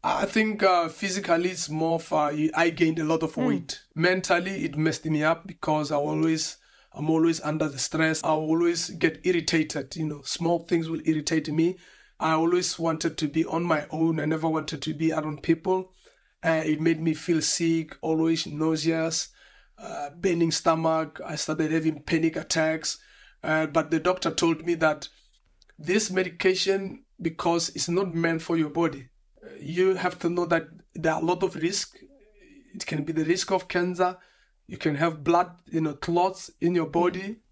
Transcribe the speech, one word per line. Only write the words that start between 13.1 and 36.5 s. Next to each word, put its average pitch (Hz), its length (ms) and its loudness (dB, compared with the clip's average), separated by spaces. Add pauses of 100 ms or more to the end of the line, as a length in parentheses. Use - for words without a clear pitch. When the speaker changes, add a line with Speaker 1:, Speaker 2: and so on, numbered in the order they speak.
Speaker 1:
to 151 100 0
be 160 160 2
on 170 180 -2
my 160 280 0
own. 160 280 0
I 147 60 -2
never 156 240 0
wanted 156 320 -4
to 160 120 -6
be 160 200 0
around 151 300 -4
people. 185 500 0 (500)
Uh, 160 220 2
it 151 160 0
made 160 200 4
me 160 120 2
feel 160 280 0
sick, 165 600 0
always 160 440 2
nauseous, 160 840 -2 (480)
uh, - 320 -10
burning 170 420 2
stomach. 160 760 0
I 151 120 -8
started 156 340 0
having 156 320 0
panic 160 320 2
attacks. 160 640 -2 (440)
Uh, 156 260 0
but 151 220 0
the 160 120 0
doctor 180 300 0
told 165 340 0
me 175 100 0
that 156 320 0 (680)
this 190 340 0
medication, 190 920 0 (160)
because 170 480 0
it's - 180 -4
not 175 260 0
meant 165 280 0
for 170 160 0
your 156 120 2
body, 147 380 -2 (340)
uh, - 60 -20 (140)
you 180 340 2
have 180 240 -2
to 170 100 0
know 175 160 0
that 165 220 0 (260)
there 160 200 0
are 160 80 -2
a 160 40 -2
lot 175 160 0
of 185 140 -2
risk. 180 400 -4 (800)
It - 100 -10
can 151 200 -4
be 165 80 -6
the 156 100 0
risk 170 260 0
of 185 200 0
cancer. 180 480 0 (500)
You 90 100 -14
can 147 180 -2
have 156 280 -2
blood, 170 280 2 (200)
you 165 80 0
know, 156 140 0
clots 175 680 0